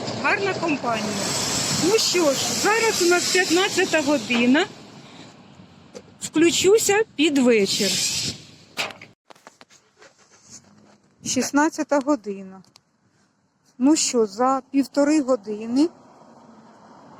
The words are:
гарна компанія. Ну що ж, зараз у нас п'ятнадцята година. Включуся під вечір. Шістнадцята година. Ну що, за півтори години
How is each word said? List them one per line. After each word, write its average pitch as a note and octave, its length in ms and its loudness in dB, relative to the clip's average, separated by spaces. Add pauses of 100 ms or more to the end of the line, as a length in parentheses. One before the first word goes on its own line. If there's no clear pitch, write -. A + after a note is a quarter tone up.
(220)
гарна F#4+ 320 -2
компанія. A#3 580 -4 (720)
Ну G#4 140 4
що E4+ 340 2
ж, - 300 -4
зараз A4 400 0
у F4 40 2
нас F4 260 2
п'ятнадцята F4+ 680 0
година. B3+ 640 2 (1500)
Включуся F#4+ 800 2 (140)
під C#4+ 220 2
вечір. G#3+ 520 2 (3250)
Шістнадцята C#4+ 720 0
година. G3 640 -6 (1160)
Ну C#4 180 4
що, A#3 300 0
за B3+ 440 0
півтори C#4+ 500 2
години A#3 680 -2 (1300)